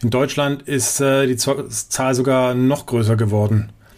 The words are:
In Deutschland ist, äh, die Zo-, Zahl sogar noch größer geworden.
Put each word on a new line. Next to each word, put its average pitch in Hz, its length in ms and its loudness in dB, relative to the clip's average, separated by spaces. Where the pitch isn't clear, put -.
In 120 60 0
Deutschland 139 540 0
ist, 139 400 -2
äh, 135 240 4
die 127 100 0
Zo-, 135 320 -2
Zahl 131 460 -4
sogar 127 400 2
noch 131 320 0
größer 113 300 2
geworden. 107 520 0